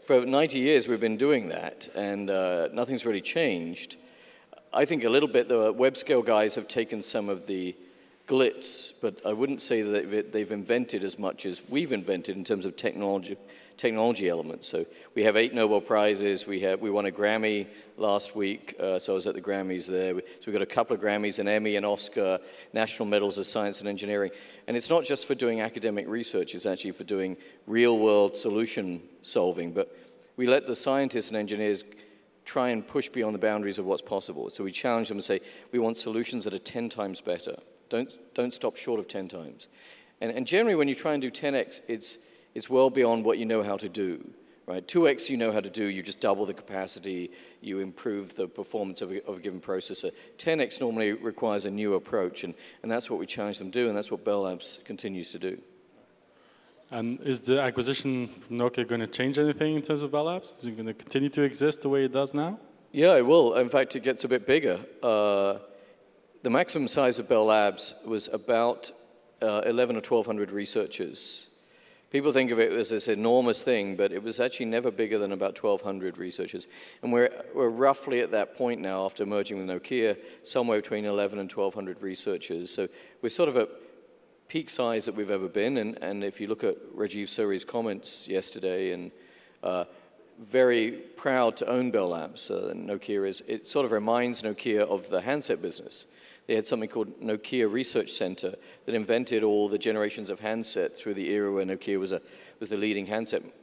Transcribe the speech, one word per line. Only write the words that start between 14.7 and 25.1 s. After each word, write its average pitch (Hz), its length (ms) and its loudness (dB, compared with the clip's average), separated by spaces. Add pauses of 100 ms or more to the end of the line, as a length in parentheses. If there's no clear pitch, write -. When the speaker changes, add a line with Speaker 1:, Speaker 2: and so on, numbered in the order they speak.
Speaker 1:
we - 80 2
have 107 120 6
eight 117 180 6
Nobel 107 280 4
Prizes, 101 640 2
we 98 140 -4
have, 95 180 2
we 107 100 -4
won 101 180 0
a 95 40 -2
Grammy 107 560 0 (300)
last 104 360 2
week, 104 460 -4
uh, 92 200 0
so - 120 -4
I 95 40 2
was 92 120 -2
at - 80 -2
the 95 60 -8
Grammys 92 440 -4
there. 92 300 0
We, 90 60 -4
so - 260 -18
we 107 60 -4
got 101 80 2
a 95 60 0
couple 120 280 0
of 90 60 -6
Grammys, 104 380 0
an 101 100 0
Emmy, 107 260 2
an 101 80 0
Oscar, 98 560 0 (320)
National 110 340 -2
Medals 101 320 2
of 95 100 -4
Science 101 340 -2
and 101 80 -6
Engineering. 101 420 -4 (360)
And 120 100 -2
it's - 120 -2
not 165 140 4
just 139 220 -2